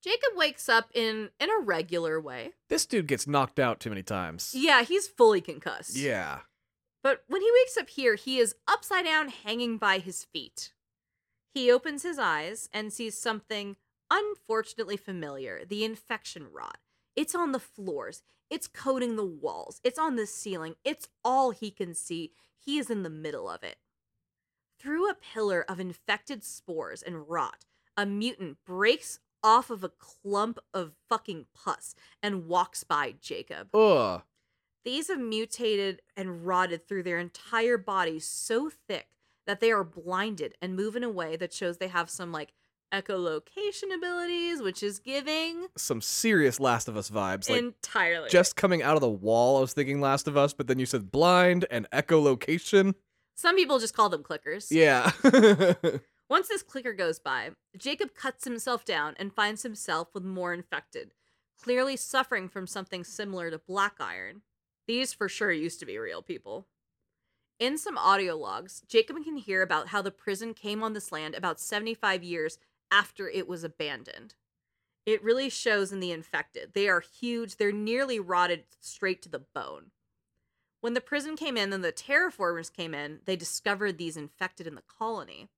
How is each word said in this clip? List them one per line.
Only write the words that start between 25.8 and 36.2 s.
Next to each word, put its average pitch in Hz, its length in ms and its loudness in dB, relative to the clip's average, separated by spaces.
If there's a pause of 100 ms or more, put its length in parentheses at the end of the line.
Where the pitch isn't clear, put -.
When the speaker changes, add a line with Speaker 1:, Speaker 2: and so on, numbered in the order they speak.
Speaker 1:
spores 135 580 -8
and 160 260 -12
rot, 160 360 -4 (320)
a 202 100 0
mutant 202 580 -6
breaks 208 540 0 (240)
off 233 280 6
of 202 120 -8
a 180 80 -6
clump 202 680 -4 (160)
of 170 180 -6 (160)
fucking 202 460 -4
pus - 400 -8 (280)
and 196 240 -2
walks 175 380 0
by 139 360 0
Jacob. - 540 -10
Speaker 2:
Ugh. 139 480 6 (640)
Speaker 1:
These 269 240 -6
have 277 120 -2
mutated 220 800 -2 (160)
and 180 300 -8